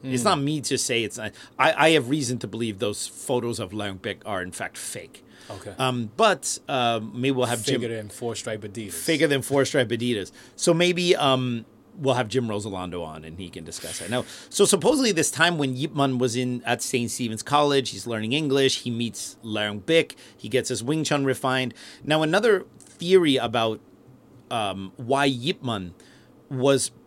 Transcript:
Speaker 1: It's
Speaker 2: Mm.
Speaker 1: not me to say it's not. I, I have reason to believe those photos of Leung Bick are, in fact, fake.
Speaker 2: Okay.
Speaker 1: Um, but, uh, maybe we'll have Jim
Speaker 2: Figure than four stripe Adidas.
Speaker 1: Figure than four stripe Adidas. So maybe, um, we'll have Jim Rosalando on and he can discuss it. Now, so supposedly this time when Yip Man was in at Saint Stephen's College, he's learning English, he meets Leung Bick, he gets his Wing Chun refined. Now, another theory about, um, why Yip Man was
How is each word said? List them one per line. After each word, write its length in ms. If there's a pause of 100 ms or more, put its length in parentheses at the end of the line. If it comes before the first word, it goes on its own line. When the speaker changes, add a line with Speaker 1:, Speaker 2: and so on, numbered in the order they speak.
Speaker 1:
It's 200
Speaker 2:
Mm. 20
Speaker 1:
not 160
me 200
to 160
say 280
it's 120
not. 140 (260)
I, 300
I 40
have 180
reason 300
to 80
believe 320
those 280
photos 540
of 100
Leung 300
Bick 240
are, 180
in 80
fact, 260
fake. 440 (280)
Speaker 2:
Okay. 280
Speaker 1:
Um, 400
but, 400 (100)
uh, 320 (140)
maybe 180
we'll 140
have 180
Jim 180
Speaker 2:
Figure 160
than 120
four 260
stripe 260
Adidas. 320
Speaker 1:
Figure 340
than 160
four 220
stripe 240
Adidas. 420 (240)
So 180
maybe, 420
um, 500 (300)
we'll 200
have 140
Jim 180
Rosalando 580
on 180
and 160
he 100
can 140
discuss 380
it. 80
Now, 160 (240)
so 160
supposedly 460
this 180
time 300
when 160
Yip 200
Man 220
was 180
in 300
at 160
Saint 300
Stephen's 320
College, 480
he's 160
learning 260
English, 480
he 100
meets 520
Leung 420
Bick, 300 (200)
he 140
gets 200
his 140
Wing 200
Chun 220
refined. 500 (280)
Now, 200
another 420 (140)
theory 580
about, 440 (680)
um, 480
why 280
Yip 380
Man 300 (560)
was 400 (180)